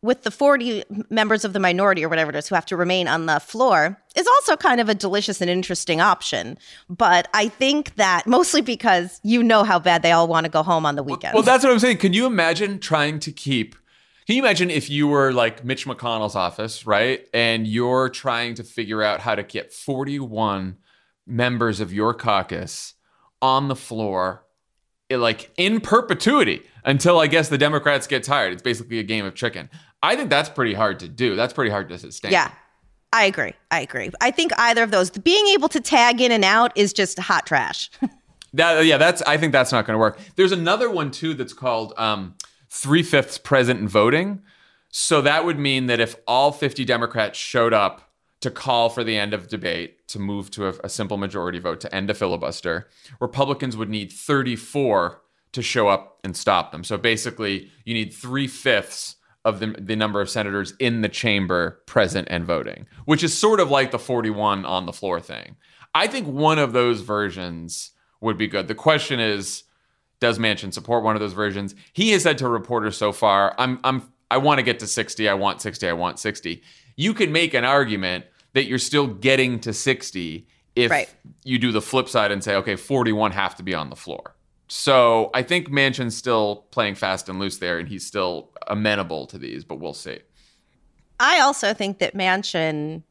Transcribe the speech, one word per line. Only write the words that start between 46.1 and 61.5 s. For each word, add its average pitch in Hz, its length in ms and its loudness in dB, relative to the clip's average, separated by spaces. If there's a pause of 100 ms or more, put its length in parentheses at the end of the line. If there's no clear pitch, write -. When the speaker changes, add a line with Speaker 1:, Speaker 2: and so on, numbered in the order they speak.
Speaker 2:
all 135 240 2
fifty 139 340 -4
Democrats 117 540 -2
showed 117 340 0
up 101 380 0 (300)
to 131 100 -6
call 117 380 0
for 117 160 -4
the 113 140 -2
end 104 160 -2
of 90 140 -8
debate, 87 600 -8
to 107 100 -12
move 101 340 -6
to 101 140 -6
a, 92 60 -4 (100)
a 90 60 -10
simple 104 300 -6
majority 92 400 -6
vote 85 240 -6
to - 120 -12
end 98 160 -4
a 104 40 -2
filibuster, 87 720 -4 (320)
Republicans 131 560 -4
would 107 140 -6
need 104 200 -8
thirty-four 123 1120 -2 (320)
to 123 100 -8
show 113 260 2
up 98 360 0
and 92 120 -10
stop 92 360 0
them. 80 100 -14
So 104 140 -6
basically, 107 720 -4 (140)
you 117 100 -8
need 110 200 -6
three-fifths - 1000 -4 (280)
of 107 160 0
the, 107 180 -6
the 101 180 -4
number 107 240 0
of 95 80 -2
senators 101 500 -4
in 117 220 -2
the 107 80 0
chamber 92 800 -2